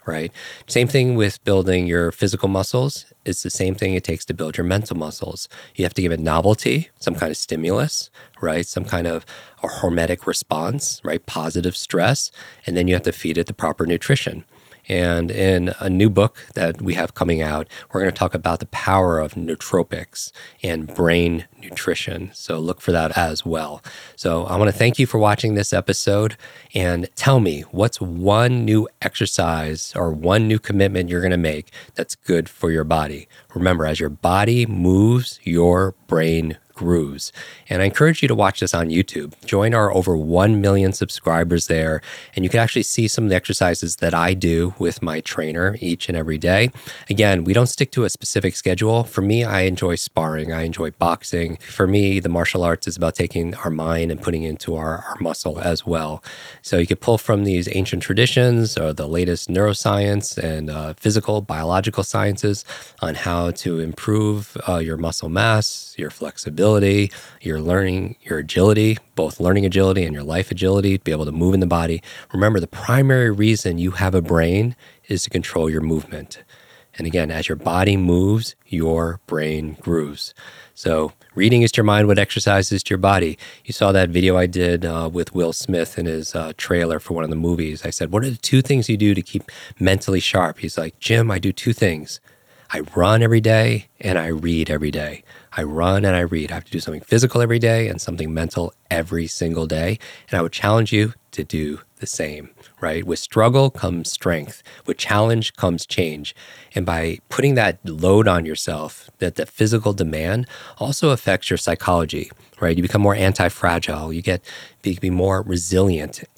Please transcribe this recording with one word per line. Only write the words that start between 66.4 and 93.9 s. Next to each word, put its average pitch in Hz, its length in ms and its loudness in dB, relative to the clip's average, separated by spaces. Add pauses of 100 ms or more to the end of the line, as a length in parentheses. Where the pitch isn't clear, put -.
your 78 220 -4
learning, 92 600 0
your 80 160 -4
agility, 107 600 4 (180)
both 80 240 -2
learning 95 240 4
agility 95 400 2
and 78 100 -4
your 71 80 -10
life 78 280 -2
agility, 95 480 2
to - 40 -12
be - 80 -2
able 78 140 -2
to 73 80 -6
move 87 220 2
in 95 60 4
the 92 60 2
body. 82 360 0 (300)
Remember, 104 280 2
the 82 60 -4
primary 127 640 2
reason 101 480 2
you 90 140 0
have 92 220 0
a 92 60 4
brain 85 560 2 (320)
is 95 140 -2
to - 80 -6
control 80 400 -2
your 78 100 0
movement. 78 640 -4 (560)
And 80 80 -6
again, 82 240 0
as 78 180 -4
your 78 80 -2
body 92 400 2
moves, 95 580 2 (120)
your 82 600 -2
brain 78 540 -4
grooves. 78 540 -4 (400)
So 78 380 -2 (220)
reading 117 280 6
is 113 100 4
to - 60 -2
your 113 60 4
mind 104 220 6
what 101 120 6
exercise 101 520 2
is 98 120 -2
to - 80 -4
your 92 80 0
body. 92 400 2 (260)
You 117 80 -10
saw 101 200 2
that 92 180 4
video 90 260 4
I 90 100 4
did, 87 380 0
uh, 82 260 -4
with 85 240 -4
Will 85 200 0
Smith 85 440 -4
in 87 60 -2
his, 80 300 -6
uh, 80 240 -6
trailer 82 420 0
for - 140 -8
one 82 100 -2
of 78 60 -4
the 78 60 -2
movies. 80 480 -2
I 82 60 -6
said, 85 220 -6
"What 107 120 2
are 135 60 -4
the 117 60 -6
two - 240 2
things 127 300 0
you 107 80 0
do 104 160 4
to 92 80 -4
keep - 280 -8 (300)
mentally 95 400 2
sharp?" 87 380 0
He's - 180 -8
like, 82 240 -8
"Jim, 113 300 2
I 95 80 0
do 95 120 -2
two - 220 -2
things. 78 480 -2 (500)
I - 100 -6 (140)
run 104 280 6
every 113 180 6
day 110 480 2 (100)